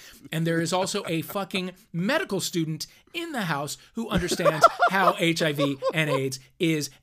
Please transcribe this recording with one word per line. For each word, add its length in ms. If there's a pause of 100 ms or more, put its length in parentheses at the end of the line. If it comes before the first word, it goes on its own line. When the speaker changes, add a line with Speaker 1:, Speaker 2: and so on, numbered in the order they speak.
(320)
Speaker 1:
And 160
there 120
is 140
also 320
a 160
fucking 520 (200)
medical 460
student 480 (260)
in 200
the 100
house 340 (160)
who 160
understands 560 (120)
Speaker 2:
<laughs> 120
Speaker 1:
how 300
H 240
I 100
V 240 (160)
and 160
aids 300 (180)
is 320 (120)